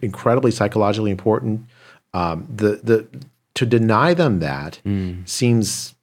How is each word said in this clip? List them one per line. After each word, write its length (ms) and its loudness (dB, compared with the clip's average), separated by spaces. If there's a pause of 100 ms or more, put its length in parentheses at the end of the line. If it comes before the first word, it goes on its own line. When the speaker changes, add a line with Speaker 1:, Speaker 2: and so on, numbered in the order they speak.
Speaker 1:
incredibly 480 0
psychologically 640 0
important. 480 -2 (520)
Um, 400 -4
the, 300 0
the, 240 2 (480)
to 100 -2
deny 500 4
them 260 2
that 440 -6
Speaker 2:
Mm. 440 -6
Speaker 1:
seems, 760 0